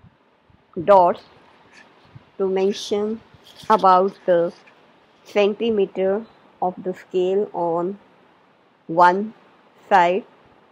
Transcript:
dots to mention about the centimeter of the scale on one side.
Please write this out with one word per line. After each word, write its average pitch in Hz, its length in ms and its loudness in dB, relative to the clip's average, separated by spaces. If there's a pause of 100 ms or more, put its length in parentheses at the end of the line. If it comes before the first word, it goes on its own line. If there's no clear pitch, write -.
(840)
dots 190 380 4 (1160)
to 196 100 -2
mention 208 720 -4 (500)
about 190 560 2
the 170 260 0 (720)
centimeter 208 1000 -2 (340)
of 180 220 -6
the 185 120 -8
scale 190 580 -4
on 175 460 -4 (880)
one 180 460 2 (560)
side. 185 360 2 (480)